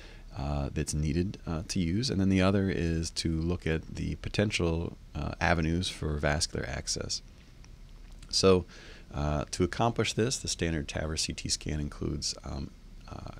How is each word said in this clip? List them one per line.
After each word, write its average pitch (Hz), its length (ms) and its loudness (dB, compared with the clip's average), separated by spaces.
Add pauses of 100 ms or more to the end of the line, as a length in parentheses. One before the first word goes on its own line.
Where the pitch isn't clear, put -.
(360)
uh, 71 380 0
that's 76 180 -2
needed, 80 540 2
uh, 80 220 -2
to - 100 -2
use. 95 320 2
And 95 100 2
then 95 80 6
the 95 140 6
other 98 260 4
is 82 420 2
to 80 300 0
look 85 280 0
at 80 260 0
the 80 220 -2
potential, 87 800 0 (180)
uh, 73 160 -2 (100)
avenues 85 480 4
for 76 280 -4
vascular 76 520 0
access. - 540 -4 (1080)
So, 92 340 8 (500)
uh, 73 380 0
to - 100 2
accomplish 117 520 2
this, 123 220 2
the - 120 -6
standard 82 400 0
taver 78 280 -2
C - 160 0
T - 160 -6
scan 78 300 -2
includes, 73 560 -2 (100)
um, 69 260 -6 (380)
uh, - 320 -12